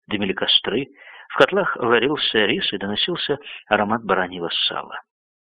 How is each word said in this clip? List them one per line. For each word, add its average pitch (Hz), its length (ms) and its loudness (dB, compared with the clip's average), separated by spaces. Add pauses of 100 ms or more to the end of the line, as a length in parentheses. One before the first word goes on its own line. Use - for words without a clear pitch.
дымили 101 260 -2
костры, - 540 0 (420)
в - 80 -10
котлах 180 400 4
варился 113 680 2
рис 101 260 0
и 101 60 -4
доносился 135 600 -2 (300)
аромат - 360 2
бараньего 90 440 -2
сала. - 540 -6 (380)